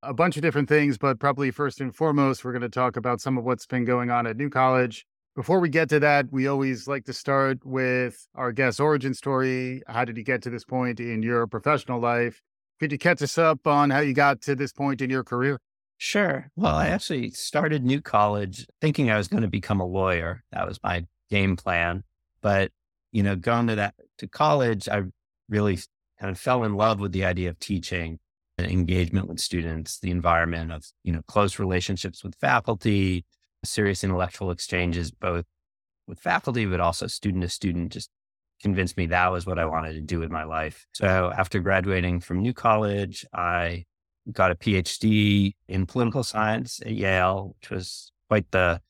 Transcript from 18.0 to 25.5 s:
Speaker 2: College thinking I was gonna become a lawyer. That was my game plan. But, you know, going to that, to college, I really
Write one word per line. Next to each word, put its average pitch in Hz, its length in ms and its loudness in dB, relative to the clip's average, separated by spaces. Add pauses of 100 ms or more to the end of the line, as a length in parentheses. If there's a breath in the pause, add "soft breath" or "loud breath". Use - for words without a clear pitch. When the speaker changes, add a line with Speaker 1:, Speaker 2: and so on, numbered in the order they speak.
Speaker 2:
College 104 680 0 (120)
thinking 147 300 2
I 107 60 4
was 101 100 0
gonna 113 220 0
become 98 320 0
a 92 40 0
lawyer. 90 680 -2
That 90 160 -4
was 95 120 -10
my 87 260 -2 (220)
game 98 280 2
plan. 87 480 -2 (360)
But, 98 300 2 (400)
you 107 140 2
know, 98 100 2
going 117 320 0
to 113 80 0
that, 101 220 -2 (220)
to 95 100 -12
college, 135 600 2
I 104 140 0 (460)
really 104 320 2 (400)